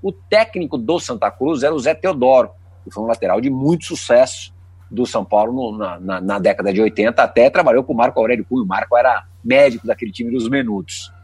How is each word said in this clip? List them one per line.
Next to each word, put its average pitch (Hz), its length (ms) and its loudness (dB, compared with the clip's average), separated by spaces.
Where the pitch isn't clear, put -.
O 196 80 -4
técnico 196 640 -2
do 131 220 -2
Santa 110 320 -4
Cruz 135 320 -4
era 147 100 2
o 160 60 -2
Zé 139 160 0
Teodoro, 131 560 2
que - 80 -20
foi 107 140 -10
um - 20 -6
lateral 110 340 0
de 131 80 -4
muito 139 360 -2
sucesso - 680 0
do 117 160 -2
São 110 180 -4
Paulo 107 280 2
no, 117 260 -6
na, 90 220 -8
na, 92 200 -6
na 101 200 -4
década 98 320 0
de 101 100 2
oitenta, 110 400 2
até - 260 4
trabalhou 135 360 2
com - 80 -6
o 120 40 -2
Marco 117 220 2
Aurélio 113 260 0
Cunha. 123 200 -4
O - 20 -4
Marco 101 300 -2
era 120 280 2
médico 127 420 4
daquele 110 240 -6
time 117 220 -8
dos 113 160 -4
Menudos. 113 640 -6